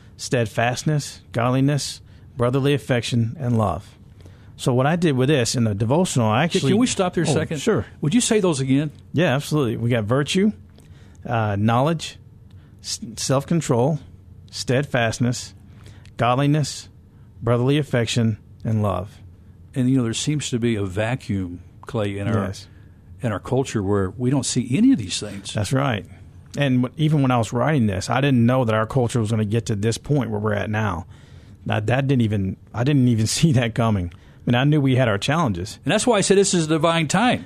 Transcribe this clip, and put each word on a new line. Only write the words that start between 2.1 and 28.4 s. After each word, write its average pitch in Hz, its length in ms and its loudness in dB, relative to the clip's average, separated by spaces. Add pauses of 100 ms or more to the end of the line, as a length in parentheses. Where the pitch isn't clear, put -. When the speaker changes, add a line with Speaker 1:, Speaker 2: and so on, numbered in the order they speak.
Speaker 1:
brotherly 131 360 2
affection, 120 640 -2
and 123 180 -2
love. 98 400 -2 (580)
So - 200 -2
what 131 100 2
I 156 100 2
did 165 220 2
with 127 100 2
this 135 280 2
in 139 80 0
the 110 100 0
devotional, 117 560 0
I 127 180 2
Speaker 2:
Can, 180 100 0
Speaker 1:
actually 135 160 2
Speaker 2:
can 196 60 4
we 247 80 4
stop 180 280 -2
there 175 80 0
a 147 60 -2
Speaker 1:
Oh, 151 40 2
Speaker 2:
second? 156 260 -2
Speaker 1:
sure. 147 260 0 (140)
Speaker 2:
Would 151 140 0
you 240 80 4
say 220 180 2
those 175 200 2
again? 135 320 0 (200)
Speaker 1:
Yeah, 151 240 2
absolutely. 143 400 -2
We 113 140 -2
got 120 140 0
virtue, 147 480 0 (760)
uh, 110 340 -2
knowledge, 127 580 0 (640)
s-, - 160 -8 (180)
self-control, 139 800 0 (520)
steadfastness, 123 1040 -2 (600)
godliness, 139 720 0 (520)
brotherly 123 380 2
affection, 117 580 0 (260)
and 110 200 0
love. 95 340 -4 (560)
Speaker 2:
And, 127 160 0
you 135 80 4
know, 127 60 2
there 113 100 -2
seems 147 380 -4
to 123 80 0
be 117 160 0
a 101 80 -2
vacuum, 98 800 -4 (200)
Clay, 101 380 -4
in 101 80 -4
our 101 200 0
Speaker 1:
Yes. - 200 -12 (560)
Speaker 2:
in 120 80 -2
our 95 80 -4
culture 127 440 -2
where 98 280 0
we 123 200 -4
don't 135 160 0
see 123 280 -2
any 240 160 6
of 247 60 4
these 95 220 -6
things. 101 340 -12
Speaker 1:
That's 104 180 -2
right. 131 340 -2 (520)
And 131 260 2
w-, 123 140 -4
even 151 240 2
when 135 80 2
I 123 80 2
was 113 160 -2
writing 127 320 2
this, 98 240 -2
I 123 100 0
didn't 135 280 4